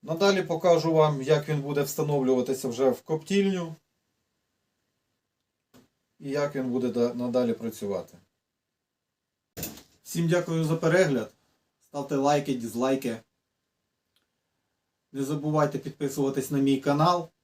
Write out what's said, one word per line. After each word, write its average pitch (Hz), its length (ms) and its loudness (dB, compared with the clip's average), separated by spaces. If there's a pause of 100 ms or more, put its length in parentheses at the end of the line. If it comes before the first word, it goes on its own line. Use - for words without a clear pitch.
Надалі 185 380 2
покажу 165 500 2
вам, 151 300 4
як 143 260 2
він 147 140 -2
буде 139 200 -2
встановлюватися 131 840 0
вже 127 220 2
в 120 120 -4
коптільню. 175 760 -2 (2500)
І 139 120 -10
як 143 240 -2
він 131 160 -2
буде 123 180 0
да-, 117 260 0
надалі 120 380 0
працювати. 101 640 -8 (1800)
Всім 170 260 -2
дякую 170 360 0
за 156 120 0
перегляд. 160 580 2 (520)
Ставте 143 300 -6
лайки, 139 380 2
дізлайки. 120 680 -4 (1900)
Не 135 120 -4
забувайте 147 540 -2
підписуватись 139 720 -4
на 143 80 0
мій 139 220 2
канал. 165 480 2 (160)